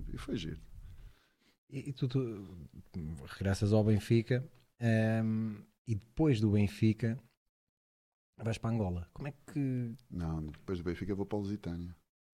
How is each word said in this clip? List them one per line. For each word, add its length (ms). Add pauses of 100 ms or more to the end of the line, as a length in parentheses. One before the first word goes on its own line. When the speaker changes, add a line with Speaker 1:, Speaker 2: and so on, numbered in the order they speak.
(120)
Speaker 1:
e 60
foi 180
giro. 240 (1080)
Speaker 2:
E, 180
e 60
tu, 120
tu 400 (800)
regressas 460
ao 100
Benfica, 640 (320)
ehm, 800 (300)
e 80
depois 460
do 120
Benfica 680 (1160)
vais 220
para 120
Angola. 420
Como 140
é 60 (200)
que 420 (160)
Speaker 1:
Não, 360
depois 320
do 60
Benfica 300
vou 120
para 120
a 20
Lusitânia. 560 (380)